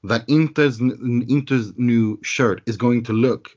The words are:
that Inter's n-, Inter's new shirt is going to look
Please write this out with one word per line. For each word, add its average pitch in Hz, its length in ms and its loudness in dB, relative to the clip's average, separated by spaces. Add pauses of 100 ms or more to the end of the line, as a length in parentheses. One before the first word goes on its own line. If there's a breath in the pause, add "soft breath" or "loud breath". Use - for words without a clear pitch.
that 117 240 -2
Inter's 147 520 2
n-, 123 480 -2
Inter's 127 480 -2
new 117 460 0
shirt 107 440 -2
is 113 100 -6
going 120 280 0
to 113 80 -6
look 113 440 -2